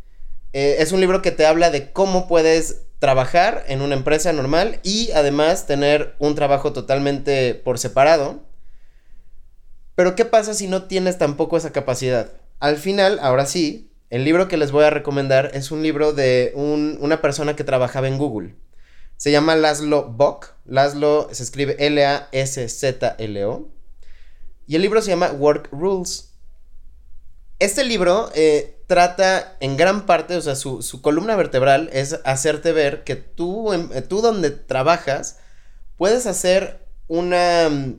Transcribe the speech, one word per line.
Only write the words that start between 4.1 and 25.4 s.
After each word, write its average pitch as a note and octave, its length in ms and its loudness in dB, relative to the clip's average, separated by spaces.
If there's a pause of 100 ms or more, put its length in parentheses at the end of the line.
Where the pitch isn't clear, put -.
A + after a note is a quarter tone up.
normal D#3 520 0
y A3 260 -2
además D3+ 560 2
tener C#3+ 540 2
un D3 160 2
trabajo C#3+ 360 2
totalmente C3+ 840 0
por A#2+ 260 -4
separado. C#3+ 640 2 (1500)
Pero F#3 180 2
¿qué A3+ 100 2
pasa A3 300 2
si G3+ 140 -6
no F#3 160 -2
tienes F#3 340 -2
tampoco D#3 380 0
esa D#3 160 -4
capacidad? B2+ 600 -2 (280)
Al D3 160 2
final, G3 440 0
ahora C3+ 260 2
sí, D3+ 440 -4 (180)
el B2 160 -2
libro E3+ 220 4
que F3+ 100 -4
les D3 140 0
voy D3 140 4
a D3+ 60 6
recomendar C#3 600 0
es C#3 200 -8
un D#3 100 -4
libro D3+ 300 0
de B2+ 420 2
un, D3 460 -2
una D#3 200 0
persona D3 360 -2
que D3 80 -6
trabajaba C3 420 0
en C3+ 120 -2
Google. G#2+ 360 -4 (600)
Se C#3+ 160 0
llama D#3 240 4
Laszlo D3+ 480 2
Bock. C3+ 500 -2 (100)
Laszlo D3 680 2
se B2 100 -10
escribe C3+ 380 -4
L D3 240 4
A C#3 260 0
S C3 380 -4
Z B2 500 -2
L G2+ 280 -6
O. - 220 -6 (1000)
Y D3 80 -2
el E3+ 60 2
libro G#3+ 200 2
se G3+ 80 -4
llama E3+ 220 0
Work D3 400 0